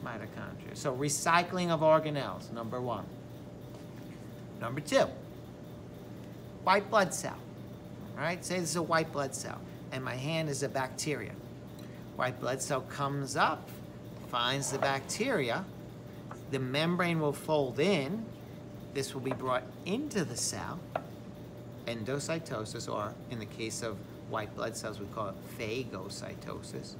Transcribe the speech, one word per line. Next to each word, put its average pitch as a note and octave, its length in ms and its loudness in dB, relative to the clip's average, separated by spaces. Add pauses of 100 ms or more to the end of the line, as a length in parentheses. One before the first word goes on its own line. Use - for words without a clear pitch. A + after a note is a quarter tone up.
mitochondria. G#2+ 680 -8
So C3+ 200 0
recycling E3+ 760 4
of D#3+ 100 4
organelles, D3 720 6
number A#2 280 -4
one. A2+ 260 -2 (1500)
Number B2+ 200 -2
two, C4 260 8 (1600)
white G3+ 280 8
blood G3+ 220 8
cell. - 240 -2 (800)
All C3 60 -4
right, E3+ 220 0
say F3+ 160 2
this E3 100 0
is D#3 60 2
a E3+ 60 4
white D#3+ 300 6
blood C#3 220 0
cell, - 260 -6 (300)
and C3 140 -2
my B2 100 -2
hand D#3 340 0
is C3+ 140 0
a C3+ 60 2
bacteria. C3 640 0 (840)
White B2+ 240 0
blood C3 240 0
cell C3+ 200 2
comes C#3 520 0
up, D#3+ 340 4 (600)
finds B2+ 420 2
the C3+ 80 0
bacteria, C#3 880 2 (840)
the C3+ 80 2
membrane E3 600 4
will D3 140 6
fold C#3 480 4
in, F3+ 440 4 (720)
this C3+ 200 -2
will C3 80 -2
be C3 100 0
brought B2+ 320 2 (220)
into G#3+ 380 2
the A#2 120 -2
cell, G#2 420 -2 (1080)
endocytosis, A#2+ 1040 -2
or G#2+ 220 0 (160)
in B2 100 -4
the G#2+ 60 -4
case A2 360 -4
of A2 140 -2 (320)
white G#2+ 260 -2
blood A2+ 220 -2
cells, G#2+ 240 -4
we G2+ 60 -4
call G#2 220 -2
it F#2+ 60 -4 (240)
phagocytosis. A2 1400 -4